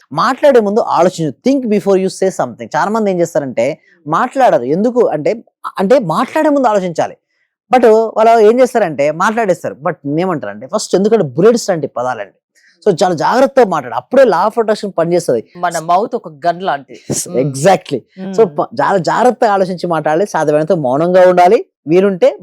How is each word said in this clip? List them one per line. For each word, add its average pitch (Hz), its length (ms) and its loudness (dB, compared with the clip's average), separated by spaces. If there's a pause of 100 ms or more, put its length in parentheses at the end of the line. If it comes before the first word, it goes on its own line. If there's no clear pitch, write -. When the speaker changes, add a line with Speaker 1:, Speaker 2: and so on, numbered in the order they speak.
(120)
Speaker 1:
మాట్లాడే 247 480 2
ముందు 208 200 -2
ఆలోచించు, 160 520 -2 (140)
think 254 240 0
before 196 260 0
you 190 120 0
say 190 200 -4
something. 123 380 -6
చాలా 160 240 -2
మంది 214 200 -2
ఏం 180 100 -2
చేస్తారంటే 143 580 -2 (280)
మాట్లాడరు. 190 560 0
ఎందుకు 202 440 0
అంటే, 151 380 -4 (340)
అంటే 196 200 2
మాట్లాడే 240 500 -2
ముందు 277 200 2
ఆలోచించాలి. 175 480 -2 (560)
But 247 180 4
వాళ్ళు 220 500 4
ఏం 226 200 4
చేస్తారంటే 170 500 0
మాట్లాడేస్తారు. 180 640 -2
But 151 200 -6 (100)
నేనేమంటానంటే 139 680 -6
ఫస్ట్ - 200 -4
ఎందుకంటే 208 300 2
బుల్లెట్స్ 170 460 0
లాంటి 160 160 -2
పదాలండి. 120 480 -8 (540)
So 185 140 0
చాలా 180 120 0
జాగ్రత్తగా 226 520 2
మాట్లాడు, 147 280 -6
అప్పుడే 247 280 0
law 190 260 2
of 214 40 -4
attraction 214 380 -2
పనిచేస్తది. 165 540 0 (120)
Speaker 2:
మన 175 220 -4
మౌత్ 175 360 -2
ఒక 226 140 -10
గన్ 170 340 -4
లాంటిది. 139 380 -8 (120)
Speaker 1:
Yes, - 160 -6
Speaker 2:
మ్మ్. - 100 -4
Speaker 1:
exactly. 139 640 0 (200)
Speaker 2:
మ్మ్. 190 140 -10
Speaker 1:
So 220 100 4
ప-, 156 240 -4 (140)
చాలా 160 140 0
జాగ్రత్తగా 208 560 0
ఆలోచించి 185 340 -2
మాట్లాడాలి, 160 400 0
సాధ్యమైనంత 156 460 0
మౌనంగా 175 580 4
ఉండాలి, 180 360 4 (200)
వీలుంటే 190 560 2